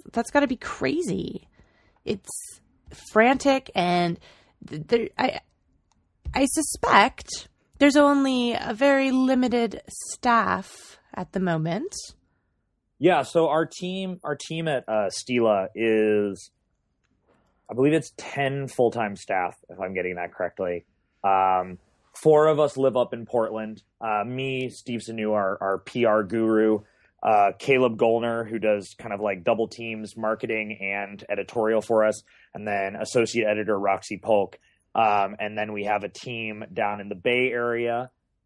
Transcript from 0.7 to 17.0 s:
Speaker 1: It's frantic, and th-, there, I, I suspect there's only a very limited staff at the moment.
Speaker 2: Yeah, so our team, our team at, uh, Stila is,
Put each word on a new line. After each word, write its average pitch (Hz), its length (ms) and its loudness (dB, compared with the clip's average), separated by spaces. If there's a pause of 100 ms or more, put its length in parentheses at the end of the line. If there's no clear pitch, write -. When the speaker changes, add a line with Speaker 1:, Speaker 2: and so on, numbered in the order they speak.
Speaker 1:
It's - 240 -6 (840)
frantic, 262 600 4
and 175 440 0 (480)
th-, 151 200 -10
there, 233 220 2 (100)
I, - 220 -2 (920)
I 269 140 2
suspect - 1040 0 (300)
there's 285 180 6
only 269 580 4
a - 180 -4
very 269 380 4
limited 254 720 0 (280)
staff 190 880 -2 (140)
at - 200 -10
the 190 80 -2
moment. 175 520 -2 (1080)
Speaker 2:
Yeah, 156 260 4
so 160 240 2
our 160 180 2
team, 185 580 -8
our 147 120 -6
team 165 320 -6
at, 131 200 -2
uh, 107 220 0
Stila 110 640 2
is, 107 760 2 (1200)